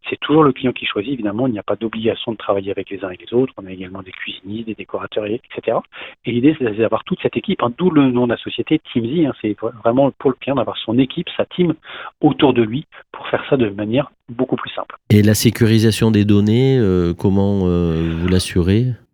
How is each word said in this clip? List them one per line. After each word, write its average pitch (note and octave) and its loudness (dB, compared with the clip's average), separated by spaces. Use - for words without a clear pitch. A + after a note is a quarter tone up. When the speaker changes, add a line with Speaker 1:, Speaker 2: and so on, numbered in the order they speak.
Speaker 1:
C'est - -8
toujours D#3 2
le C3+ 4
client B2+ -4
qui - -10
choisit, A2 -6
évidemment, A2 -4
il B2+ 0
n'y G#2 -4
a F#2+ -12
pas G#2 -4
d'obligation A2+ -4
de G#2+ -8
travailler G2 -2
avec F#2+ -8
les F#2+ -10
uns F#2+ -8
et F2+ -12
les - -12
autres. C3 2
On F#2+ -14
a F#2 -14
également F#2+ -12
des F#2 -18
cuisinistes, A2 -12
des G#2+ -8
décorateurs, - -8
et, G#2 -4
et - -10
cetera. B2 -2
Et B2 -4
l'idée, B2+ 4
c'est A2 -2
d'avoir G#2+ 0
toute - -6
cette - -2
équipe, - -2
hein, A#2+ 0
d'où F3+ 2
le C#3+ 4
nom B2 2
de A#2 0
la G#2 0
société, - -2
Teamzy, C3 0
hein. B2+ -2
C'est G#2 -2
vra-, A#2 -6
vraiment C#3 4
pour C#3 0
le - -2
client C#3 -4
d'avoir G#2 -2
son A2+ -2
équipe, C3+ 0
sa G2+ -2
team E3+ 0
autour C3+ 4
de A#2+ 4
lui A#2 -4
pour - -16
faire - -4
ça C#3+ 2
de A#2 2
manière G#2+ -2
beaucoup A#2 -4
plus - -12
simple. - -12
Speaker 2:
Et G#2 6
la G#2+ 6
sécurisation A2+ 4
des G#2 4
données, G#2+ 4
euh, F#2 2
comment, G2 0
euh, E2 0
vous F2 -2
l'assurez ? F#2 2